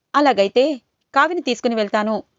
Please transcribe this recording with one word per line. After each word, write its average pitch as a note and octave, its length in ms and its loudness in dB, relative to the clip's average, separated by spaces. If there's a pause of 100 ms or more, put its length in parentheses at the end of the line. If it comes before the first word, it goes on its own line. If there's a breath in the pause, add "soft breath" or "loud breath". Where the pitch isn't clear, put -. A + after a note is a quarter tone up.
(140)
అలాగైతే B3 500 2 (500)
కావ్యని D#4+ 340 0
తీసుకుని A#3 320 -2
వెళ్తాను. G#3+ 360 -2 (220)